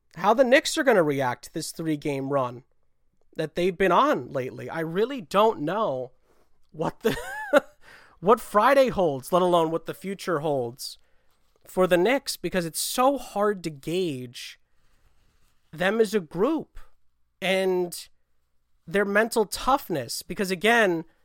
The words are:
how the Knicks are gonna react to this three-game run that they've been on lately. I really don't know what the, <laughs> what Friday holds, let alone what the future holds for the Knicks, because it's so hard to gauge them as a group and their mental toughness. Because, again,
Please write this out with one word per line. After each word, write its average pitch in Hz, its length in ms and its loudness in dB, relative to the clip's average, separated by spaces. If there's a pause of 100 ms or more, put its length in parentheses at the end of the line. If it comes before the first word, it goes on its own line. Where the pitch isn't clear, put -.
(140)
how 196 180 2
the 254 120 6
Knicks 269 340 4
are 285 60 -2
gonna 220 180 6
react 135 420 -2
to - 100 -20
this 160 180 -8
three-game 147 600 -4
run 123 300 -2 (720)
that 156 220 -6
they've 180 200 0
been 190 140 2
on 190 420 2
lately. 127 380 -8
I 165 100 -6
really 208 400 -4
don't 202 420 2
know 151 500 -4 (580)
what 160 300 -6
the, - 160 0 (360)
<laughs> - 100 4 (580)
what 226 200 4
Friday 254 500 4
holds, 151 420 -2
let 180 100 4
alone 175 280 4
what 165 160 -4
the 156 80 -8
future 185 460 -6
holds 131 580 -6 (680)
for 185 200 2
the 180 100 4
Knicks, 226 400 0
because 175 280 -4
it's 160 140 -8
so 262 400 0
hard 202 460 -2
to 170 60 -6
gauge 143 920 -8 (1120)
them 190 280 0
as 220 140 2
a 208 60 2
group 214 580 -2 (600)
and 185 680 -2 (800)
their 202 180 0
mental 214 400 2
toughness. - 800 -2
Because, 190 280 -4
again, 190 540 2 (200)